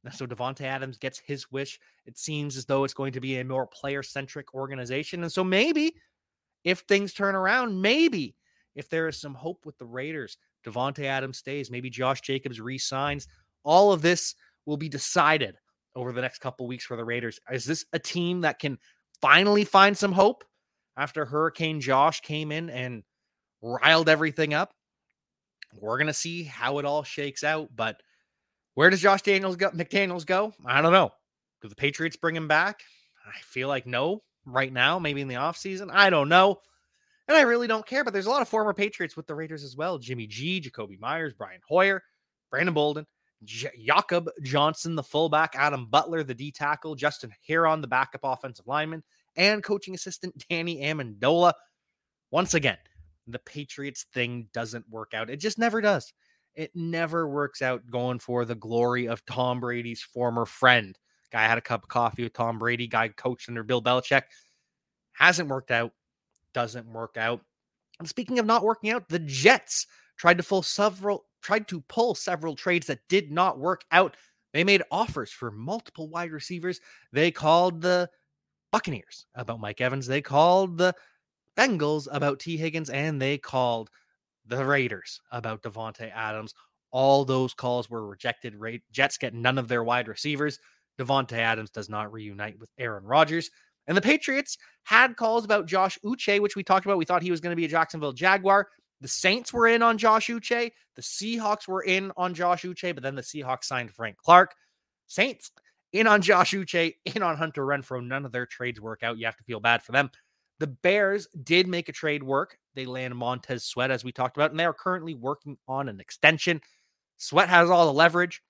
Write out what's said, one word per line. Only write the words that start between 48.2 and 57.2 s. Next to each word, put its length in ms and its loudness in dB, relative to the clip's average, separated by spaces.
offensive 440 -8
lineman, 360 -4
and 280 2
coaching 300 -4
assistant 560 -12
Danny 320 -4
Amendola. 720 4
Once 240 0
again, 220 0
the 120 -14
Patriots 760 -12
thing 380 -6
doesn't 380 -10
work 240 -14
out. 160 -6
It 80 -10
just 220 -6
never 200 0
does. 320 0
It 200 -12
never 520 -4